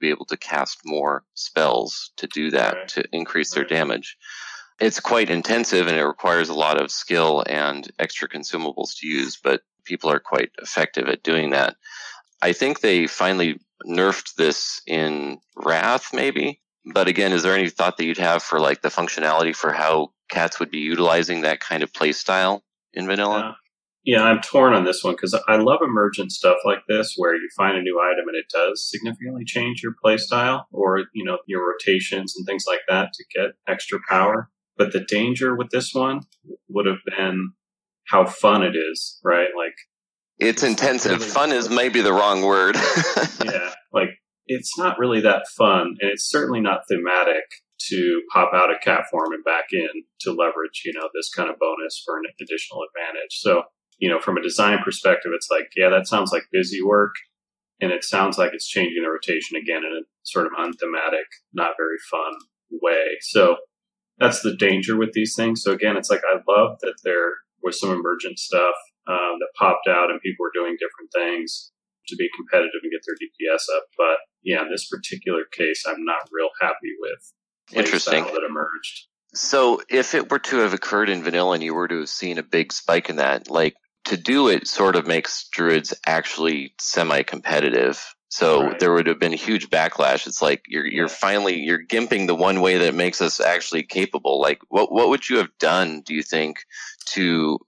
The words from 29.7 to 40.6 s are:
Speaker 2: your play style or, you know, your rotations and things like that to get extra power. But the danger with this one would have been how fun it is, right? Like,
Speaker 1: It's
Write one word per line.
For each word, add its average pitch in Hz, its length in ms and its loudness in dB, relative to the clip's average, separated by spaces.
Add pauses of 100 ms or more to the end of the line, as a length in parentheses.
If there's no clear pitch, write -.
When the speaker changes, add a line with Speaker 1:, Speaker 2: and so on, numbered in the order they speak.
Speaker 2:
your 117 120 -6 (100)
play 107 140 4
style 123 560 -2
or, 95 400 0
you 104 100 -8
know, 92 140 -2 (100)
your 92 180 -4
rotations 95 720 -2
and 92 100 -10
things 98 220 -6
like 90 220 0
that 95 240 0
to - 100 -18 (100)
get 98 180 -2 (140)
extra 95 340 -4 (100)
power. 98 400 2 (260)
But 101 160 2
the 95 80 0
danger 123 560 0
with 120 140 -4
this 127 240 -2
one 131 300 0 (440)
would 98 180 -2
have 95 200 0
been 92 480 -4 (540)
how 95 180 6
fun 104 360 4
it 90 140 0
is, 78 480 -6
right? 87 320 2
Like, 85 200 -6 (640)
Speaker 1:
It's 113 260 2